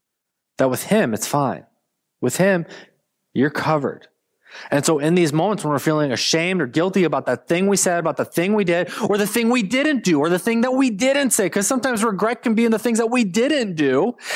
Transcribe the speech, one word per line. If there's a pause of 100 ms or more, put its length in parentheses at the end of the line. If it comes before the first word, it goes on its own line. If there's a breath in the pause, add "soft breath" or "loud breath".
(580)
that
with
him,
it's
fine. (540)
With
him, (680 loud breath)
you're
covered. (640 loud breath)
And
so
in
these
moments
when
we're
feeling
ashamed
or
guilty
about
that
thing
we
said,
about
the
thing
we
did, (180 loud breath)
or
the
thing
we
didn't
do,
or
the
thing
that
we
didn't
say,
'cause
sometimes
regret
can
be
in
the
things
that
we
didn't
do, (200 loud breath)